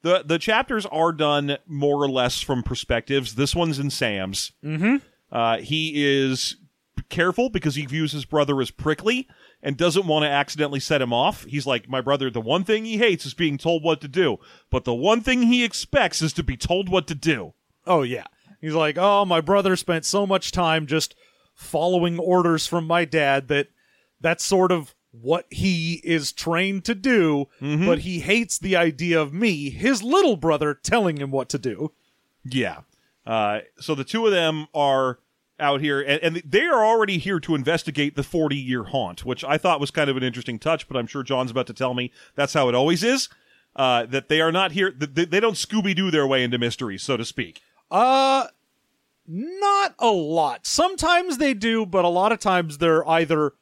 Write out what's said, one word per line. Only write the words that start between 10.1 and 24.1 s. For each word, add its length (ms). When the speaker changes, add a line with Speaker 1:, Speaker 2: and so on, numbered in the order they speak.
Speaker 1:
to 60
accidentally 500
set 220
him 120
off. 300
He's 240
like, 200
"My 140
brother, 300
the 100
one 220
thing 200
he 140
hates 280
is 100
being 220
told 260
what 180
to 60
do, 320
but 140
the 80
one 280
thing 220
he 200
expects 580
is 120
to 100
be 140
told 320
what 180
to 80
do." 380
Speaker 2:
Oh, 160
yeah. 240
He's 140
like, 240
"Oh, 260
my 160
brother 360
spent 280
so 220
much 260
time 360
just 280
following 680
orders 460
from 220
my 180
dad 440
that 180